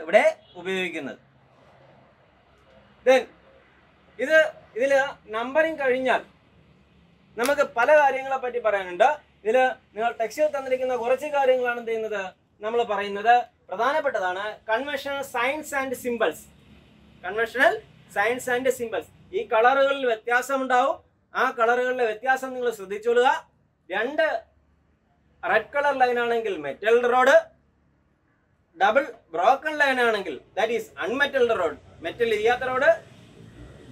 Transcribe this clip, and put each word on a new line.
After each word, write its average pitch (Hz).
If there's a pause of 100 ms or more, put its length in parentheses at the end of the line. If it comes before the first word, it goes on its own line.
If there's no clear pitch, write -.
ഇവിടെ 196 (360)
ഉപയോഗിക്കുന്നത്. 170 (1900)
Then 262 (1000)
ഇത്, 311 (400)
ഇതില് 277 (360)
numbering 294
കഴിഞ്ഞാൽ 254 (1160)
നമുക്ക് 277 (140)
പല 247 (120)
കാര്യങ്ങളെ 269
പറ്റി 240
പറയാനുണ്ട്. 190 (340)
ഇതില് 247 (300)
നിങ്ങൾ 226 (100)
textile 294
തന്നിരിക്കുന്ന 254 (100)
കുറച്ച് 262
കാര്യങ്ങളാണ് 254
എന്ത് 226
ചെയ്യുന്നത്? 214 (420)
നമ്മൾ 233 (120)
പറയുന്നത് 202 (360)
പ്രധാനപ്പെട്ടതാണ് 220 (260)
conventional 277 (120)
signs 277 (100)
and 269 (100)
symbols. 226 (840)
Conventional 226 (420)
signs 233
and 254 (120)
symbols. 196 (280)
ഈ 220 (100)
കളറുകളിൽ 269
വ്യത്യാസമുണ്ടാവും. 254 (460)
ആ - (160)
കളറുകളിലെ 247
വ്യത്യാസം 254
നിങ്ങൾ 247
ശ്രദ്ധിച്ചോളുക. 214 (680)
രണ്ട് 277 (1300)
red 220
color 285
line 247
ആണെങ്കിൽ 226 (100)
metal 214 (160)
road, 254 (1400)
double 220 (300)
broken 269
line 269
ആണെങ്കിൽ 202 (220)
that 220
is - (200)
unmetalled 254
road, 160 (300)
Metal 233
ഇല്ലാത്ത 240
road, 262 (1000)